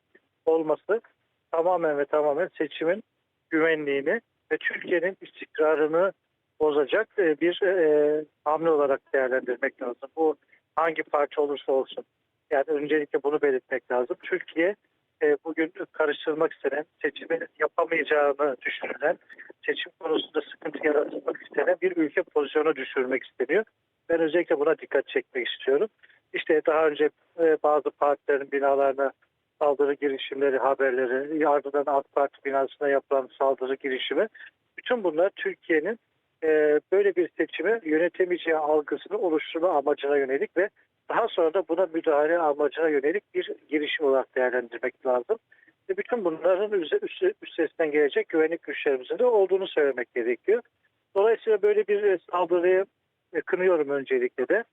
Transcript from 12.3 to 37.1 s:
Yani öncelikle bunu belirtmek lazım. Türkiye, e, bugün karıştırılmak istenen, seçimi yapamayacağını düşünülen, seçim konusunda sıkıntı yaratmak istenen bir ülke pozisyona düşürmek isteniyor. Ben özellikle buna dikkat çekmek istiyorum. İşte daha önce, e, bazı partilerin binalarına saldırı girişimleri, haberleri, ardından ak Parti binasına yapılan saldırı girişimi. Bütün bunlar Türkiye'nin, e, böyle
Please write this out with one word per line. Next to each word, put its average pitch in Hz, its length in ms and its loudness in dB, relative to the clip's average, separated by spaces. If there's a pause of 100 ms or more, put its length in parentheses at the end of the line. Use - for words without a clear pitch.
Yani 139 160 2
öncelikle 147 560 -2
bunu 147 180 0
belirtmek 131 500 -2
lazım. 123 320 -2
Türkiye, 180 520 -2 (480)
e, 147 220 4
bugün 160 280 -4 (180)
karıştırılmak 151 640 -2
istenen, 147 320 -4 (160)
seçimi - 380 -4 (200)
yapamayacağını 147 960 0 (100)
düşünülen, - 540 -4 (460)
seçim - 340 -6
konusunda 156 420 -4 (100)
sıkıntı 156 360 -6
yaratmak 151 540 -2
istenen 175 400 0
bir 180 160 -2
ülke 160 260 0
pozisyona 151 520 0
düşürmek 131 480 -4
isteniyor. 165 400 -2 (460)
Ben 165 100 0
özellikle 160 400 0
buna 147 180 2
dikkat - 300 -2
çekmek 123 400 -4
istiyorum. 147 400 0 (460)
İşte 156 340 0
daha 160 200 4
önce, 147 220 2 (300)
e, 160 240 4
bazı 151 280 2
partilerin 139 600 0
binalarına 139 600 2 (480)
saldırı 143 340 2
girişimleri, 135 640 -2
haberleri, 135 880 0
ardından 143 400 0
ak 139 260 0
Parti - 320 -2
binasına 139 440 -2
yapılan 135 400 0 (100)
saldırı 135 360 0
girişimi. 135 520 -2 (500)
Bütün 240 260 -4
bunlar 170 320 2
Türkiye'nin, 180 640 -4 (440)
e, 151 360 4 (120)
böyle 196 240 2